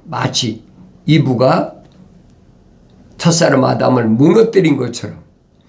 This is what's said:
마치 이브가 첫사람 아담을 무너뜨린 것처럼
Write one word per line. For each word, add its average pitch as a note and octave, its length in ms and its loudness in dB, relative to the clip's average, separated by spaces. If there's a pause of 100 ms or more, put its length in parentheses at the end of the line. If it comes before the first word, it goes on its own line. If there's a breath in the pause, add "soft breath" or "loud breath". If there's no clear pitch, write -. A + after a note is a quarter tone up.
마치 B2 640 -6 (400)
이브가 C#3 720 0 (1400)
첫사람 D3 460 0
아담을 B2 440 0
무너뜨린 E3 680 2
것처럼 A#2+ 460 -10 (460 soft breath)